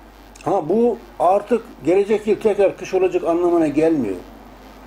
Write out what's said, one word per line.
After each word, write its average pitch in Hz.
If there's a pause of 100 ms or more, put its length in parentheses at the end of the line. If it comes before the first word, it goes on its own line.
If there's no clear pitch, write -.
(460)
Ha, 165
bu 226 (220)
artık 202 (240)
gelecek 202
yıl 208
tekrar 196
kış -
olacak 185
anlamına 170
gelmiyor. 143 (720)